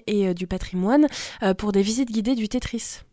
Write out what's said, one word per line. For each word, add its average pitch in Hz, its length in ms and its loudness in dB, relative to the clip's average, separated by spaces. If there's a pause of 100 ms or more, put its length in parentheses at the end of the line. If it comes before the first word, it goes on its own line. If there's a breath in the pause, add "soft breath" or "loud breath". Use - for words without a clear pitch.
et, 202 220 2
euh, 180 60 2
du 175 120 -6
patrimoine, 190 600 2 (340 loud breath)
euh, 190 140 2
pour 208 160 -4
des 196 100 4
visites 233 300 0
guidées 226 240 0
du 220 120 -2
Tetris. - 520 -6 (140)